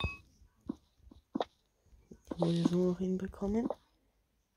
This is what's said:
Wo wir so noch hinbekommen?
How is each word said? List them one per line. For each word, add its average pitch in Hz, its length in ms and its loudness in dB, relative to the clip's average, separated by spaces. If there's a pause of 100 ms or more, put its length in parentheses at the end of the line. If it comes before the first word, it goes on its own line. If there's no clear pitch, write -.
(2250)
Wo 170 100 2
wir 170 220 4
so 180 240 4
noch 175 60 -4
hinbekommen? 190 720 -2 (880)